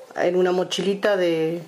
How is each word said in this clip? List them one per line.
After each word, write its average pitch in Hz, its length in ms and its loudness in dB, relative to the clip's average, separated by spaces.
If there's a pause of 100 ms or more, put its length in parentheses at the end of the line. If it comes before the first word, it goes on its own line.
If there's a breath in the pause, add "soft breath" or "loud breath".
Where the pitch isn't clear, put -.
(140)
en 180 220 0
una 180 160 2
mochilita 190 640 0
de, 170 520 0